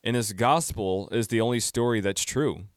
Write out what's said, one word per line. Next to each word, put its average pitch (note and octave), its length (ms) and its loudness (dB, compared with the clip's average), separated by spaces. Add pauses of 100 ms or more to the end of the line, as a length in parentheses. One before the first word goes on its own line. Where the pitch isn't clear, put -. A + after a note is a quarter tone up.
And A#2 120 2
this A2 160 0
gospel G2+ 800 0
is A2 160 0
the A2+ 120 2
only A#2+ 200 2
story A#2 400 0
that's G2 240 0
true. G2+ 400 -2 (120)